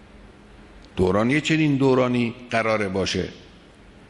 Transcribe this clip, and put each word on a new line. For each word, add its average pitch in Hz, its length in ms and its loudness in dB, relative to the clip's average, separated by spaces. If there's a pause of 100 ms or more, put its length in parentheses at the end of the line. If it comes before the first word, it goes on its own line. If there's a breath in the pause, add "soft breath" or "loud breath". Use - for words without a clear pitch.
(960)
دوران 98 340 2
یه 147 100 0
چنین 156 360 2
دورانی 123 580 2 (160)
قراره 110 380 0
باشه. 95 400 -4 (800)